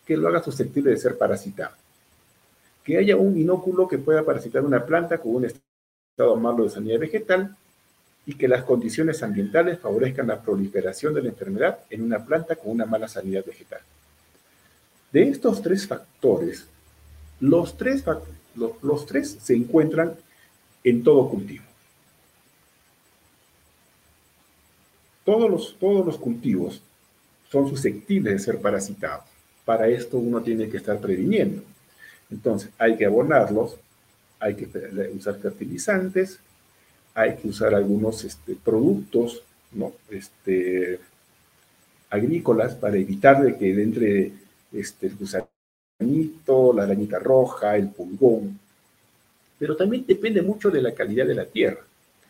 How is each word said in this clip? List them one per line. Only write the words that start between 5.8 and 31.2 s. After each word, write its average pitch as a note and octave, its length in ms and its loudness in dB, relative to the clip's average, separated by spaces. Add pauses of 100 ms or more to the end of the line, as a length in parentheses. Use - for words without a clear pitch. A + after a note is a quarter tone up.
malo A#2 280 0
de G2 60 0
sanidad G#2+ 280 -2
vegetal F#3+ 580 -2 (680)
y - 100 -10
que C3+ 140 0
las B2+ 160 2
condiciones C3+ 580 0
ambientales A#2+ 560 0
favorezcan B2 480 -2
la A2 140 -4
proliferación G2 760 -2
de C#3+ 80 -2
la B2 60 -4
enfermedad G#2 500 -4 (120)
en A2 120 -8
una A2+ 220 -2
planta D#3+ 320 -4
con G#2 160 -8
una A#2 140 -2
mala A2 220 -4
sanidad F#2+ 360 -6
vegetal. - 360 -18 (1300)
De C#3+ 160 8
estos A#3 340 0
tres F#3+ 240 -2
factores, F#2 800 -2 (760)
los E3 360 2
tres C4 280 -2
fac-, - 180 -4 (340)
lo-, - 260 -6
los C#3+ 240 -2
tres - 340 -4
se - 140 0
encuentran D#3+ 600 2 (680)
en A#2+ 180 4
todo C#3+ 260 6
cultivo. - 360 -8 (3500)
Todos A3 260 4
los, - 280 -4
todos G3 280 2
los D#3 120 -4
cultivos A2 640 -4 (680)
son C#3 180 2
susceptibles C3+ 640 -2
de G2 40 0
ser G2+ 220 -4
parasitados. G2 640 -4 (400)
Para A2+ 240 2
esto B2 300 0
uno A#2+ 220 -2
tiene A2+ 280 -2
que - 80 -8
estar G2+ 240 -4
previniendo. G#2 600 0 (680)